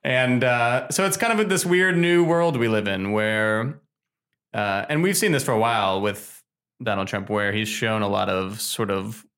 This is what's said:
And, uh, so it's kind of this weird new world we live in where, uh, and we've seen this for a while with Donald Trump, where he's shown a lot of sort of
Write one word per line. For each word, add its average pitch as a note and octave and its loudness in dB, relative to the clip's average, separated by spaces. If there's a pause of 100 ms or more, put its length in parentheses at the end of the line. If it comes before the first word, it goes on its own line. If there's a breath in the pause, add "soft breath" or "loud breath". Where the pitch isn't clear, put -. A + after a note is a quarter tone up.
And, B2+ 2
uh, B2 0
so F#3+ 0
it's F#3+ 0
kind A#3 0
of G#3+ 0
this F#3 0
weird F3+ 2
new E3+ 4
world E3+ 2
we A#2 2
live G#2+ 0
in G2 -2
where, G#2+ 0 (720)
uh, G2+ -2
and D3+ 0
we've F#3+ 2
seen G#3 2
this C#3 0
for C#3 0
a A2 2
while G#2 2
with - -6 (400)
Donald G2 -2
Trump, G2 -6
where G#2 0
he's G#2+ -2
shown A2 -2
a G2+ 0
lot G2 0
of F#2+ -4
sort G#2+ -4
of G2 -6 (120)